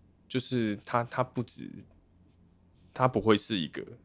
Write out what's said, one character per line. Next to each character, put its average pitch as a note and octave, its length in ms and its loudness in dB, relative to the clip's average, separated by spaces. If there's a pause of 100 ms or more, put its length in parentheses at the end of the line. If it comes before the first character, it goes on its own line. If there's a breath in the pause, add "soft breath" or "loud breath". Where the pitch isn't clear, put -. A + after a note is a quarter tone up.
(280)
就 C3 120 -2
是 A2+ 460 0
他， A#2 200 0
他 B2+ 180 -2
不 B2 180 -4
止， - 260 -10 (1300)
他 B2+ 140 4
不 B2 120 2
会 G#2+ 160 6
是 G#2 240 -2
一 D#2 100 -2
个， - 140 -8 (220)